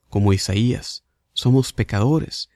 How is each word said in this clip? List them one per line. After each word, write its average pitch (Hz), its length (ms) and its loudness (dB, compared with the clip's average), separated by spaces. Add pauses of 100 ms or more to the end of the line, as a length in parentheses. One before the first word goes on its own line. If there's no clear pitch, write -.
como 101 240 2
Isaías, - 720 -2 (280)
somos 127 400 2
pecadores 117 840 -2